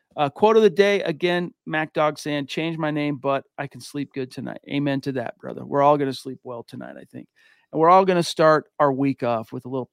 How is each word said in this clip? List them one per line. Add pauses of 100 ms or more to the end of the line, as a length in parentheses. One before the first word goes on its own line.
(160)
Uh,
quote
of
the
day,
again, (140)
Mac
Dog
saying,
"Change
my
name,
but (120)
I
can
sleep
good
tonight." (100)
Amen
to
that,
brother.
We're
all
gonna
sleep
well
tonight,
I
think. (440)
And
we're
all
gonna
start (100)
our
week
off
with
a
little